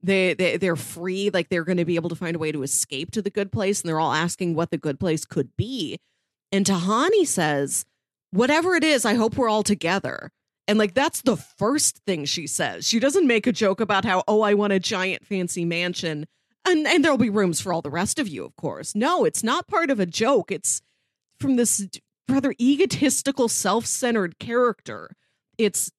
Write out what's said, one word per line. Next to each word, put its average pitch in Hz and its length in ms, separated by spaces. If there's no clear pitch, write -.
They, 185 320
they, 175 240
they're 175 180
free, 185 560
like, 175 160
they're 170 160
gonna 175 220
be 175 100
able 165 140
to 170 60
find 170 200
a - 20
way 156 140
to 147 100
escape 139 500
to 214 100
the 190 80
good 202 220
place, 202 280
and - 80
they're 160 120
all 151 120
asking 170 420
what 165 160
the 170 60
good 147 240
place 165 240
could 135 320
be. 202 420
And 196 120
Tahani 226 600
says, 147 600
"Whatever 302 440
it 320 100
is, 294 220
I 208 80
hope 233 240
we're 247 100
all 214 140
together." 185 680
And, 208 100
like, 208 140
that's 285 300
the 226 160
first - 680
thing 165 220
she 156 200
says. 104 400
She 226 120
doesn't 285 280
make 233 200
a 247 60
joke 196 280
about 202 240
how, 185 240
"Oh, 214 140
I 208 100
want 202 220
a 190 40
giant 190 480
fancy 180 380
mansion, 170 600
and, 311 180
and 311 160
there'll 294 140
be 247 140
rooms 196 320
for 185 100
all 170 80
the 151 80
rest 175 300
of 269 100
you, 127 160
of 64 120
course." - 380
No, 269 300
it's - 180
not 277 240
part 339 220
of 269 100
a 190 60
joke. 214 480
It's - 300
from 269 160
this 220 300
rather 269 320
egotistical, 269 880
self-centered 214 880
character. 233 800
It's, - 420